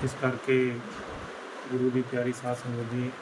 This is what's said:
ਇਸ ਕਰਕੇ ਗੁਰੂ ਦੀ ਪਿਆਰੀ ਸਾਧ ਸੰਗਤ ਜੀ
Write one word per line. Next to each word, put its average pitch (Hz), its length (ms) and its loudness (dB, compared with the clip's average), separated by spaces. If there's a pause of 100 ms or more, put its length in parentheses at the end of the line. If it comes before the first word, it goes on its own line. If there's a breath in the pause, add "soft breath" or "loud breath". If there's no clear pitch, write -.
ਇਸ 131 180 0
ਕਰਕੇ 127 580 4 (920)
ਗੁਰੂ 127 180 4
ਦੀ 127 120 4
ਪਿਆਰੀ 123 320 0
ਸਾਧ 123 220 -2
ਸੰਗਤ 120 360 -4
ਜੀ 123 200 0 (100)